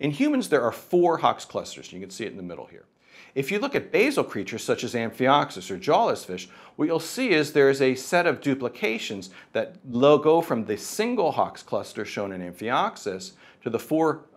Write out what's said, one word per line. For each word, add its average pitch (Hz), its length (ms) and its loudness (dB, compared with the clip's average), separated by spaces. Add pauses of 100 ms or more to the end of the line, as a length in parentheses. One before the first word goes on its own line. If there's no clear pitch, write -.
in 143 100 0
humans 254 380 0
there 135 140 4
are 117 100 2
four 175 460 2
Hox - 260 2
clusters. - 480 -10
You 90 80 -12
can 95 100 -14
see 113 140 -10
it 87 80 -8
in 85 40 -14
the 95 60 -12
middle 85 240 -12
here. - 180 -20 (500)
If 135 160 -2
you 208 100 0
look 269 140 -2
at - 180 -4
basal 226 320 4
creatures 107 380 -8
such 127 220 -2
as 110 80 -6
Amphioxus 127 800 0
or 92 80 -6
jawless 156 440 2
fish, 90 280 -10 (260)
what 151 80 -2
you'll 160 160 0
see 247 300 -2
is 151 220 2
there 139 180 6
is 135 100 2
a 131 140 4
set 175 320 0
of 147 160 0
duplications 135 880 -4 (220)
that 110 240 -4 (120)
lo-, 135 300 6
go 156 240 4
from 117 240 -4
the 104 100 -2
single 214 560 -2
Hox 98 300 -2
cluster 104 420 -6
shown 101 280 -6
in 92 100 -10
Amphioxus 107 880 -4 (300)
to 123 80 -6
the 113 80 0
four, 156 480 0 (100)